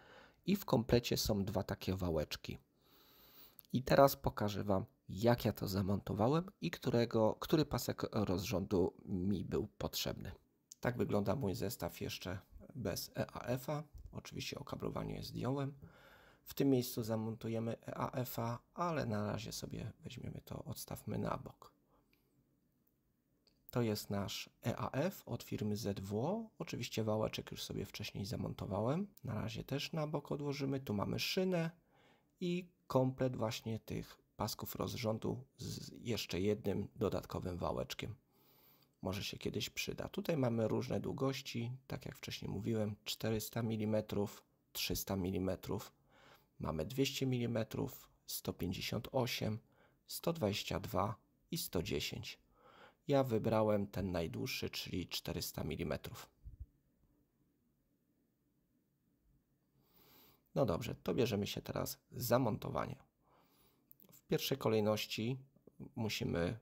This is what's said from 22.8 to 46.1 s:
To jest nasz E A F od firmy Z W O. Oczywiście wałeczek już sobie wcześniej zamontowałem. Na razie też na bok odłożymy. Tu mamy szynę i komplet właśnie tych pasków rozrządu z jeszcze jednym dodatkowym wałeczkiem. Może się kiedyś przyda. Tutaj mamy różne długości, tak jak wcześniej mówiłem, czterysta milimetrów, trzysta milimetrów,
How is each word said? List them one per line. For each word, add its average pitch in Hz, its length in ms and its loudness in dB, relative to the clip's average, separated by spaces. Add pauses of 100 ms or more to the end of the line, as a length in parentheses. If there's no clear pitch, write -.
To 123 100 4
jest 107 280 2
nasz 101 400 -2 (160)
E 117 120 2
A - 140 -2
F 165 340 0
od - 180 -4
firmy 107 320 0
Z 101 240 -2
W 101 260 0
O. 220 240 -2 (100)
Oczywiście - 440 -4
wałeczek 107 480 0
już 101 120 -8
sobie 104 220 -4
wcześniej - 400 -6
zamontowałem. 110 840 0 (160)
Na - 100 -4
razie 107 300 -4
też - 300 -4
na 151 140 0
bok 151 240 -4
odłożymy. 139 480 0
Tu 135 140 -2
mamy 104 260 0
szynę 180 520 2 (680)
i 180 300 -2 (180)
komplet 131 480 4
właśnie 113 440 -2
tych - 380 -6 (200)
pasków - 380 -4
rozrządu 110 680 -2 (140)
z - 340 -8 (100)
jeszcze 104 380 -2
jednym 101 560 2
dodatkowym 90 640 0
wałeczkiem. 78 580 -2 (840)
Może 95 220 -4
się - 140 -6
kiedyś - 320 -2
przyda. - 400 -4
Tutaj 175 280 -2
mamy 117 300 4
różne 113 320 0
długości, 123 720 -2 (160)
tak - 180 -8
jak - 100 -8
wcześniej - 360 -8
mówiłem, 107 520 0
czterysta - 580 -2
milimetrów, 107 840 0 (300)
trzysta - 420 -2
milimetrów, 92 800 0 (640)